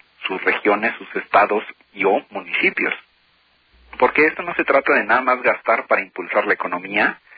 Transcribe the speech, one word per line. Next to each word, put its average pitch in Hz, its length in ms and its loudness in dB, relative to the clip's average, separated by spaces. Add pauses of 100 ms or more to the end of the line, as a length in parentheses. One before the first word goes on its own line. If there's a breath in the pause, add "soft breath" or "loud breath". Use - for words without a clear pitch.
(280)
sus 95 160 -4
regiones, 107 540 0
sus - 180 -10
estados 104 480 2 (280)
y 101 120 -4
o 98 260 2
municipios. 95 640 -4 (1040)
Porque - 280 4
esto - 160 -2
no 175 120 -6
se 165 100 -2
trata 135 300 2
de 117 100 0
nada 113 180 2
más 127 200 0
gastar 113 460 0
para 104 140 2
impulsar 95 440 -2
la 101 80 2
economía 92 640 -2 (200 loud breath)